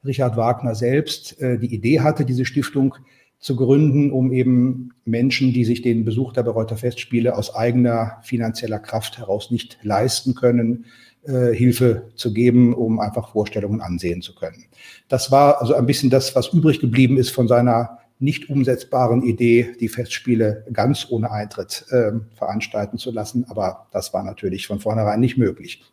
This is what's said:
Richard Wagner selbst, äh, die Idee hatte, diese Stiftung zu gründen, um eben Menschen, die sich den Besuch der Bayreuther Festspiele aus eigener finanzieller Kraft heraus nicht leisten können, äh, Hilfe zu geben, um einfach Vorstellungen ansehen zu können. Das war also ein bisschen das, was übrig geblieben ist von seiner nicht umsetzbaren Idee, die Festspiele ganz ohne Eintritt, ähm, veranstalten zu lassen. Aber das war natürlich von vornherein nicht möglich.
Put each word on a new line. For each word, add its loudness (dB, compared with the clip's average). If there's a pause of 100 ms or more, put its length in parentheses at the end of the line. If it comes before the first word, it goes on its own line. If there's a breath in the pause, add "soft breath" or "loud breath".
Richard -2
Wagner 0
selbst, -2
äh, -2
die -4
Idee 2
hatte, 2
diese -2
Stiftung -2 (460 soft breath)
zu -4
gründen, 2
um 0
eben 0 (100)
Menschen, 0
die 2
sich 0
den 0
Besuch -2
der -2
Bayreuther -4
Festspiele -2
aus -6
eigener 0
finanzieller -6
Kraft -8
heraus -6
nicht -6
leisten -2
können, 0 (360 loud breath)
äh, 0
Hilfe 2
zu -4
geben, 6
um -2
einfach -6
Vorstellungen -2
ansehen -4
zu -20
können. -12 (440 loud breath)
Das -2
war 6
also 2
ein 4
bisschen 2
das, 2
was 0
übrig 4
geblieben 4
ist 2
von 0
seiner 2 (200 loud breath)
nicht -4
umsetzbaren 0
Idee, 2
die -4
Festspiele -2
ganz 0
ohne -2
Eintritt, -10
ähm, 0
veranstalten -6
zu -10
lassen. -6
Aber -6
das -6
war -6
natürlich -8
von -8
vornherein -2
nicht 2
möglich. -4